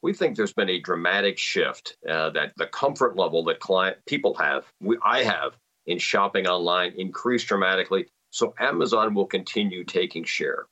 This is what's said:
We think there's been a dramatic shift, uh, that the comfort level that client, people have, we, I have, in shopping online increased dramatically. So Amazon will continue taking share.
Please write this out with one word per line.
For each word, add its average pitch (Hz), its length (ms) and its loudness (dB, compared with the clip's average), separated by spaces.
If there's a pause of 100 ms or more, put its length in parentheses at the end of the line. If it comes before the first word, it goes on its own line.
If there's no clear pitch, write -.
We 202 100 0
think 160 220 0
there's 104 180 -2
been 98 160 0
a 90 100 0
dramatic 92 580 0
shift, - 580 -2 (140)
uh, 80 220 0
that 76 260 -2
the 82 80 0
comfort 131 500 0
level 82 300 2
that 82 140 0
client, 92 380 2 (100)
people 143 260 0
have, 71 320 0 (160)
we, 110 220 2
I 120 200 4
have, 85 320 -2 (300)
in 87 140 -2
shopping 98 480 0
online 90 500 2
increased 113 500 -2
dramatically. 95 600 2 (240)
So - 280 -2
Amazon 117 540 2
will 98 140 2
continue 95 560 -2
taking 87 400 -2
share. - 480 -4